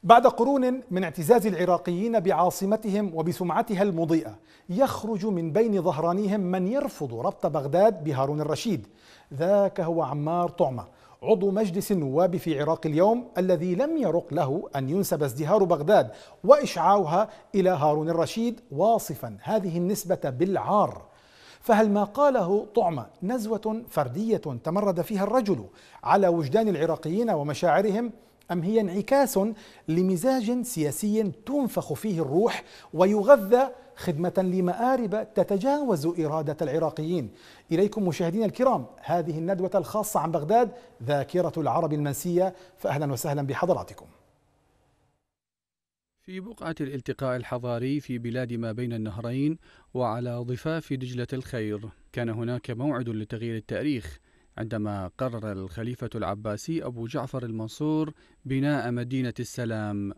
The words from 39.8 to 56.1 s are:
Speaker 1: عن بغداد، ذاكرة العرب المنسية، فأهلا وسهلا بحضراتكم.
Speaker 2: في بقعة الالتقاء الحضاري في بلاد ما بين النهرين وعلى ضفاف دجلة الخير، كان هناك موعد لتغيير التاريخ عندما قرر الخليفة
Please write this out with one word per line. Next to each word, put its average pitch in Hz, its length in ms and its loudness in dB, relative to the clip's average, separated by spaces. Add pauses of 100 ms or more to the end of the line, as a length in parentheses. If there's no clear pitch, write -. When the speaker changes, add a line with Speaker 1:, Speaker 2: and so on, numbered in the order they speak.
Speaker 1:
عن 160 120 -4
بغداد، 190 380 2 (320)
ذاكرة 147 540 0
العرب 151 360 0
المنسية، 170 600 0 (220)
فأهلا 147 360 -2
وسهلا 143 300 -4
بحضراتكم. 135 640 -2 (2250)
Speaker 2:
في 185 180 -12
بقعة 185 400 -10
الالتقاء 135 560 -4
الحضاري 123 640 -4
في 127 180 -8
بلاد 120 340 -4
ما 113 200 -4
بين 120 200 -6
النهرين 117 640 -4 (360)
وعلى 120 420 -2
ضفاف 127 560 -6
دجلة 123 400 -6
الخير، 110 480 -6 (320)
كان 120 160 -4
هناك 117 420 -6
موعد 127 380 -4
لتغيير 110 480 -6
التاريخ 110 600 -4 (400)
عندما 104 600 -6
قرر 117 340 -6
الخليفة 113 600 -8